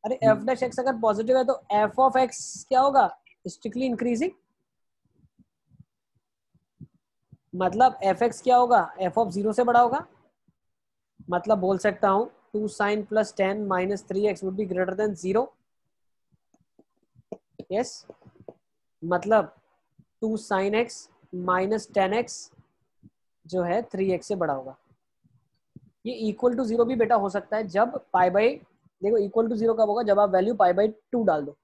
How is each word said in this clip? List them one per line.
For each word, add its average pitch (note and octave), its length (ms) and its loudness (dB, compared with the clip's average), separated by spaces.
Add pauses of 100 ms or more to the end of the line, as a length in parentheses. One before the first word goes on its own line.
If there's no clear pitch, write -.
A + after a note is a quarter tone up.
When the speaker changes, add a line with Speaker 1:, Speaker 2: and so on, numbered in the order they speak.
Speaker 1:
अरे, B3+ 100 -4
Speaker 2:
हम्म। G#3+ 300 2
Speaker 1:
f B3+ 40 0
dash B3+ 200 -2
x - 100 -8
अगर B3 200 -2
positive A3 380 0
है, C4 60 2
तो B3 200 -2 (100)
f G#3 260 2
of C4 280 4
x - 360 -14
क्या B3+ 160 2
होगा? C4+ 380 4 (300)
Strictly B3 440 -6
increasing। A#3+ 380 -2 (3250)
मतलब, G3 500 2
f F#3+ 180 2
x A3+ 180 -2
क्या B3 160 4
होगा? A#3+ 380 4
f F#3 220 -2
of A3 140 0
zero G3+ 220 -2
से B3 100 2
बड़ा A#3+ 160 4
होगा। B3 280 2 (1200)
मतलब, F3+ 280 0
बोल F#3+ 200 0
सकता G3+ 320 0
हूँ, G#3+ 220 0 (220)
two G#3+ 140 -4
sine G#3 400 -2
plus G#3+ 260 -2
ten G3 220 0 (120)
minus F#3+ 400 -2
three G3+ 280 -2
x F3+ 100 -14
would F#3+ 140 -6
be F#3 140 -4
greater F#3 260 -2
than G#3 260 -4
zero। G#3+ 220 0 (2250)
यस, A#3 360 -6 (960)
मतलब, F3+ 520 0 (680)
two A3 160 -4
sine G#3 500 -2
x - 220 -20 (260)
minus F#3 600 -2
ten G3 260 0
x - 300 -14 (920)
जो F3+ 140 -4
है, F3 200 -2
थ्री F#3+ 300 -4
एक्स F3 160 -4
से G#3 80 -4
बड़ा D#3+ 180 -2
होगा। C3 240 -10 (1300)
ये A3 220 -4
equal B3 260 0
to B3+ 80 0
zero A#3 220 2
भी C4 80 -2
बेटा A3+ 200 2
हो G3+ 140 0
सकता G#3 280 -4
है A3 100 -4
जब G#3 260 0 (220)
pi F#3 140 6
by, G3+ 180 2 (540)
देखो G#3+ 180 2
equal A3 300 0
to A#3 80 -2
zero A3+ 220 2
कब G#3+ 100 4
होगा? A3+ 140 -2
जब G3+ 160 4
आप G3+ 120 4
value G3 240 2
pi F#3 180 4
by G#3 140 4 (260)
two A#3 140 0
डाल D#3 180 0
दो। C#3+ 180 -14